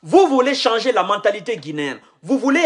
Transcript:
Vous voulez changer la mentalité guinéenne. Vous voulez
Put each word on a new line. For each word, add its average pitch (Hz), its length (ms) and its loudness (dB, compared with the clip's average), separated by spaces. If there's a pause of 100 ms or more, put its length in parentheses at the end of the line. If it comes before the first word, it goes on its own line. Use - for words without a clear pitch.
Vous 359 200 6
voulez 269 280 2
changer 233 380 -2
la 196 100 2
mentalité 202 540 -2
guinéenne. 147 420 -8 (240)
Vous 226 160 -2
voulez 277 280 0